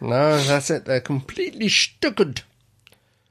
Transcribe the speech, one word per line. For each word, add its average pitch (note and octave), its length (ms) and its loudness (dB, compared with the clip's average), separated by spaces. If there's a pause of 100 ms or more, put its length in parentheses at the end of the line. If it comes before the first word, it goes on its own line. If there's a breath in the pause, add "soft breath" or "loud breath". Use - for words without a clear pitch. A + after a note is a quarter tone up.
No, C#3+ 420 2
that's C#3 280 0
it. - 160 -2
They're C3 140 0
completely G3+ 680 -4
stuckered. - 760 0 (880)